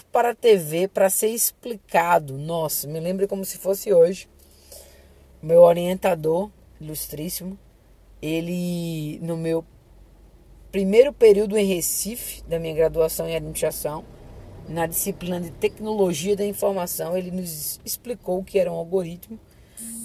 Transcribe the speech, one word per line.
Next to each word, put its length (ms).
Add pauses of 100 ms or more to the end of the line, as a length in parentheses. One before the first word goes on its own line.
(120)
para 200
a 40
T 220
V 300
pra 220
ser 200
explicado. 1080
Nossa, 500
me 120
lembro 280
como 180
se 120
fosse 360
hoje. 360 (1120)
Meu 200
orientador, 920 (300)
ilustríssimo, 760 (640)
ele, 1000
no 160
meu 260 (1080)
primeiro 420
período 440
em 80
Recife, 800
da 160
minha 140
graduação 540
em 80
administração, 680 (640)
na 180
disciplina 540
de 100
tecnologia 840
da 100
informação, 720
ele 140
nos 520
explicou 560
o 40
que 160
era 120
um 40
algoritmo, 640 (640)